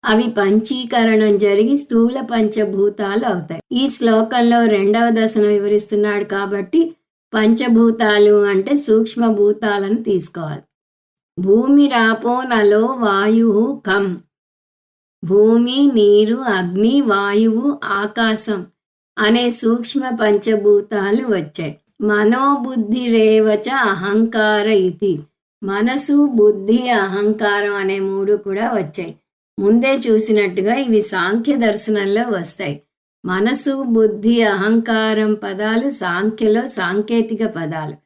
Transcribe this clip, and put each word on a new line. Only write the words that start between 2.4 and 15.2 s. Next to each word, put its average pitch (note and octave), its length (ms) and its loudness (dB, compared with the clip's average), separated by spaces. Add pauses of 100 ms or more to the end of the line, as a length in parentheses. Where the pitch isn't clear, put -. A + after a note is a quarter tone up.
అవుతాయి. F3+ 380 -6 (100)
ఈ C4 160 0
శ్లోకంలో A#3 760 2
రెండవ G#3+ 420 2
దశను A3 360 0
వివరిస్తున్నాడు G#3 800 0
కాబట్టి, G3+ 720 -4 (380)
పంచభూతాలు A3 1080 4
అంటే G3+ 320 0
సూక్ష్మ A3+ 500 0
భూతాలను G#3 760 0
తీసుకోవాలి. F3 600 -6 (760)
భూమిరాపో B3 1000 2
నలో G#3+ 420 2
వాయుః A3+ 960 0
ఖం. F#3+ 440 -4 (1000)